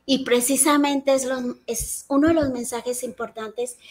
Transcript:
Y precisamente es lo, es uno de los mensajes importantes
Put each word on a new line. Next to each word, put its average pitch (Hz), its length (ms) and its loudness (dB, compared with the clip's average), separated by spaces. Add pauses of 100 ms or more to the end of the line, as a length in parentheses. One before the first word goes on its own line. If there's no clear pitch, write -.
Y 269 180 2
precisamente 277 920 2
es 262 120 2
lo, 247 320 -4 (100)
es - 400 -6
uno 285 220 4
de 339 40 4
los 302 160 2
mensajes 247 540 -6
importantes 226 760 -10 (140)